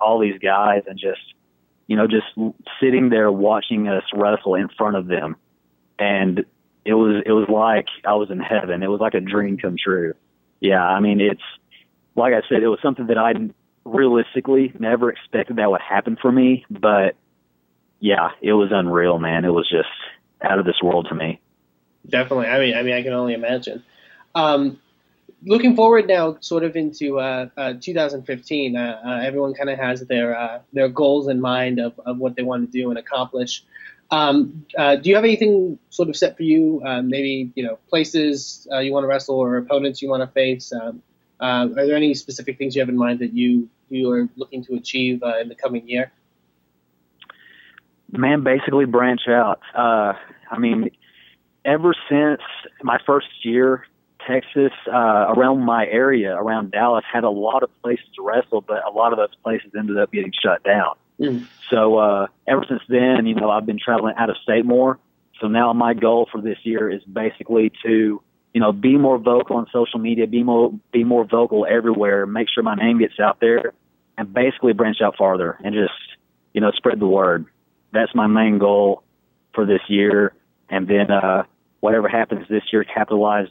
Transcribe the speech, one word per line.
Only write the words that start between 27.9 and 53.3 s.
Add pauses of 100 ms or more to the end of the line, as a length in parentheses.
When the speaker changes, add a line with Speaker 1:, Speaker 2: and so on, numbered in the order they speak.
Speaker 2:
thousand
fifteen,
uh,
uh,
everyone
kinda
has
their,
uh, (120)
their
goals
in
mind
of,
of
what
they
wanna
do
and
accomplish. (460)
Um, (100)
uh,
do
you
have
anything (120)
sort
of
set
for
you?
Uh,
maybe,
you
know, (100)
places,
uh,
you
wanna
wrestle
or
opponents
you
wanna
face?
Um, (380)
uh,
are
there
any
specific
things
you
have
in
mind
that
you, (200)
you
are
looking
to
achieve,
uh,
in
the
coming
year? (2000)
Speaker 1:
Man,
basically
branch
out. (140)
Uh, (360)
I
mean, (760)
ever (140)
since (420)
my
first (140)